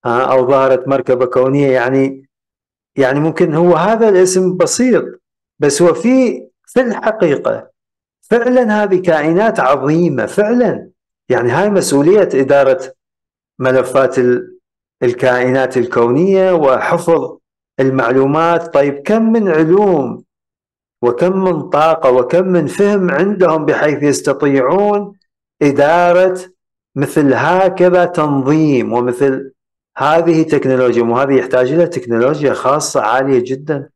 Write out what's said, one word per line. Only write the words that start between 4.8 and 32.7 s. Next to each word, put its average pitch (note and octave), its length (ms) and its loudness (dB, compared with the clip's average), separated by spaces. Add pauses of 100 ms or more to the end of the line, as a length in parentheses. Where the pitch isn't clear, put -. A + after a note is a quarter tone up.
بس C#3+ 240 0
هو E3+ 120 4
في، B3 540 0 (180)
في - 140 0
الحقيقة D#3+ 920 -2 (520)
فعلًا A#3 600 0
هذه F#3+ 200 0
كائنات F3 580 0
عظيمة C#3+ 680 0
فعلًا. G#3+ 640 -2 (380)
يعني A#2+ 220 0
هاي F#3 200 0
مسؤولية F3 640 2
إدارة C3+ 600 2 (640)
ملفات C3 600 0
ال-، B2 400 -2 (440)
الكائنات B2+ 760 0
الكونية D3+ 760 0
وحفظ D#3+ 880 0 (420)
المعلومات. C3+ 920 0
طيب، C#3+ 280 0
كم A3+ 300 0
من G#3+ 160 0
علوم D#3+ 760 0 (800)
وكم F3+ 420 0
من E3+ 240 -2
طاقة D#3 420 2
وكم B2+ 380 0
من E3+ 180 0
فهم G3+ 440 0
عندهم E3 540 0
بحيث D3 380 -2
يستطيعون D3+ 1120 0 (500)
إدارة F3 760 2 (560)
مثل C#3+ 380 0
هكذا F3+ 680 2
تنظيم D3 880 0
ومثل B2+ 600 -2 (440)
هذه D#3+ 460 0
تكنولوجيا، B2+ 600 0
وهذه B2+ 320 0
يحتاج B2+ 380 0
إلى E3+ 140 2
تكنولوجيا C#3 680 -2
خاصة C#3 480 -2